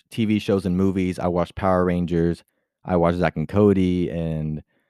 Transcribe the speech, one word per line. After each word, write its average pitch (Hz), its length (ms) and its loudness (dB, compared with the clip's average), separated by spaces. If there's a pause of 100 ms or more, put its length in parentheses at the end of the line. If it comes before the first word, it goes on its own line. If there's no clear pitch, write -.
(120)
T 117 140 -2
V 104 140 0
shows 98 260 -2
and 90 120 0
movies. 92 420 0
I - 80 -2
watch 87 280 -2
Power 92 300 2
Rangers. 85 580 0 (420)
I 90 120 0
watch 85 180 2
Zack 85 220 -2
and 78 100 -4
Cody 92 640 2
and 78 500 -4 (280)